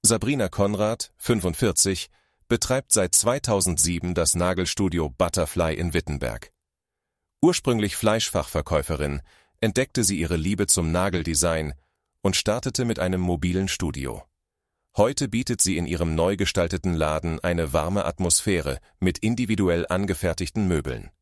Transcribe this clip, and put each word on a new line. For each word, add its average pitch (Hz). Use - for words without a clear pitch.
Sabrina 113
Konrad, 104
fünfundvierzig, 95
betreibt 127
seit 95
zweitausendsieben 90
das 85
Nagelstudio 87
Butterfly 82
in 85
Wittenberg. 67
Ursprünglich 120
Fleischfachverkäuferin, 78
entdeckte 120
sie 98
ihre 82
Liebe 92
zum 82
Nageldesign 82
und 95
startete 123
mit 117
einem 92
mobilen 90
Studio. 67
Heute 123
bietet 117
sie 95
in 85
ihrem 82
neu 90
gestalteten 90
Laden 78
eine 85
warme 82
Atmosphäre 82
mit 92
individuell 104
angefertigten 92
Möbeln. 67